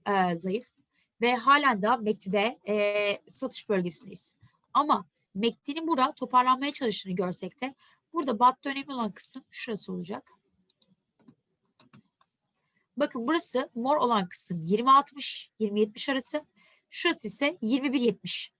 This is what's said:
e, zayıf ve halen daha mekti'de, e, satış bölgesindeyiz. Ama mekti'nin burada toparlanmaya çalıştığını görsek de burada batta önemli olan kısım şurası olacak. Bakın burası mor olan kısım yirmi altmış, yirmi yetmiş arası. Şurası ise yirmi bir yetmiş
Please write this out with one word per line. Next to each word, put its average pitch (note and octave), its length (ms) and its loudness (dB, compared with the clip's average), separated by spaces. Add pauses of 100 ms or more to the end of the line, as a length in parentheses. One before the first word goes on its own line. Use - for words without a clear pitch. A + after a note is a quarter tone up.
e, F#3 300 2
zayıf F#3 300 -4 (560)
ve B3 140 4
halen B3+ 460 4
daha A3+ 160 4
mekti'de, G#3 720 0
e, G#3 600 0
satış - 400 -8
bölgesindeyiz. F3+ 680 -4 (380)
Ama B3+ 320 2 (300)
mekti'nin C#4+ 520 -4
burada C#4+ 240 2
toparlanmaya B3+ 600 2
çalıştığını G3+ 420 -4
görsek F3+ 480 -6
de C4+ 140 -8 (380)
burada C4+ 260 -2
batta B3+ 300 4
önemli C#4 240 -6
olan A3+ 180 -4
kısım - 380 -16
şurası - 440 -8
olacak. F3+ 380 -10 (2750)
Bakın B3 300 -4
burası D4+ 480 -2
mor C4 220 2
olan A3 320 2
kısım - 340 -10
yirmi A3 280 4
altmış, C4+ 580 2 (100)
yirmi G#3 200 0
yetmiş G#3+ 300 0
arası. C4+ 360 -4 (440)
Şurası - 380 -2
ise C#4 340 -2
yirmi B3+ 320 0
bir C#4 60 0
yetmiş - 600 -2